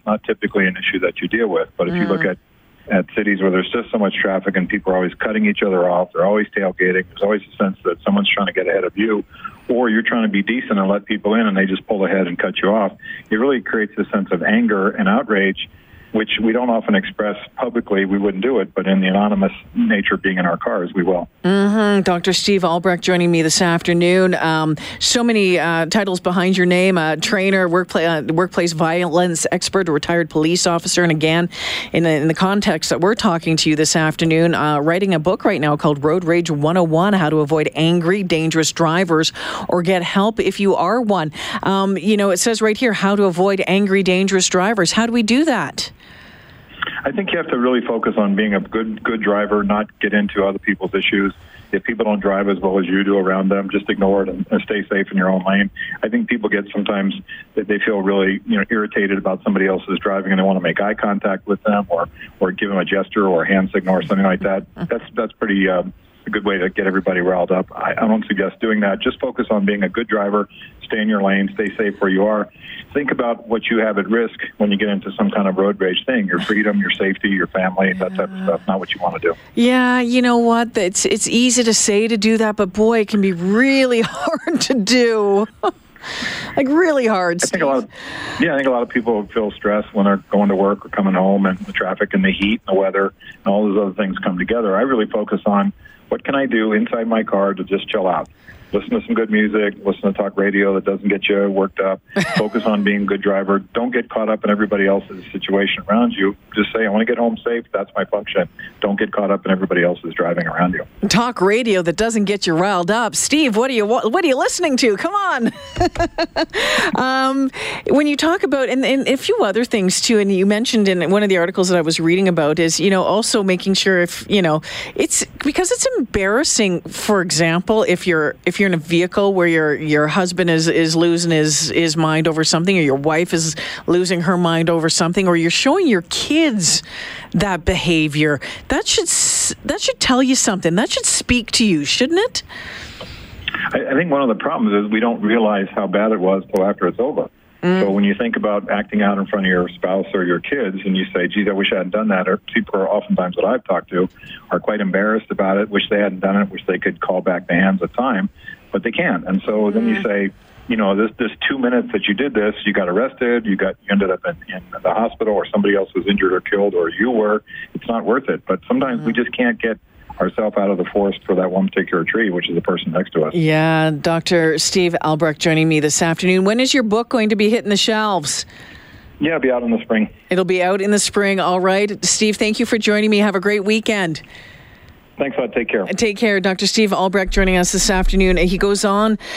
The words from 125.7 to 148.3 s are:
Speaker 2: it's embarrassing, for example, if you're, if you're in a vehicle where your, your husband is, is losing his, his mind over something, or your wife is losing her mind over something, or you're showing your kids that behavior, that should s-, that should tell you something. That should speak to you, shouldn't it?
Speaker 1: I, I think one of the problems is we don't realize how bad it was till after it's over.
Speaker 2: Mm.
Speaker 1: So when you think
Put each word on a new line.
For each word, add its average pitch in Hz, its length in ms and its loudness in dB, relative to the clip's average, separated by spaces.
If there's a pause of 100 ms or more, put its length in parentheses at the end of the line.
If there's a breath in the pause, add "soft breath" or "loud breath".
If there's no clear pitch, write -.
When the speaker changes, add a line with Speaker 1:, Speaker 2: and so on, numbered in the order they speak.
Speaker 2:
it's 494 160 0 (120)
embarrassing, 208 840 0
for - 400 0
example, 170 600 2
if 175 220 0
you're, 160 300 0 (100)
if 175 140 -2
you're 202 80 4
in 180 60 2
a 165 40 0
vehicle 175 560 0
where 175 120 2
your, 156 280 2
your 151 340 0
husband 175 420 0
is, 160 180 2
is 160 280 2
losing 170 340 2
his, 156 380 2
his 160 280 0
mind 160 320 2
over 160 160 0
something, 175 320 2
or 170 60 4
your 139 140 2
wife 156 360 0
is 165 220 -2 (320 loud breath)
losing 175 360 2
her 180 140 2
mind 165 340 2
over 165 180 2
something, 180 400 0
or 170 80 4
you're 165 140 2
showing 339 360 2
your 196 240 2
kids 262 720 0 (500 loud breath)
that 180 320 -2
behavior, 151 760 0 (280 loud breath)
that 320 180 -2
should - 180 0
s-, - 500 0 (100)
that 370 160 -4
should - 200 -2
tell 254 220 2
you 262 120 2
something. 185 400 0
That 233 160 0
should 494 160 -2
speak - 460 -2
to 233 120 2
you, 160 200 2
shouldn't 302 340 0
it? 480 240 -2 (1300 loud breath)
Speaker 1:
I, - 180 -4
I 135 40 0
think 170 160 0
one 139 120 2
of 131 60 2
the 110 140 0
problems 104 440 0
is 104 60 -6
we 110 80 2
don't 117 200 0
realize 104 500 2
how 101 160 -4
bad 101 260 0
it 107 60 0
was 95 240 2 (100)
till 95 120 0
after 98 240 0
it's - 100 -4
over. 135 320 -4 (320)
Speaker 2:
Mm. 180 200 2
Speaker 1:
So 196 80 2
when 202 140 2
you 202 100 2
think 202 220 -2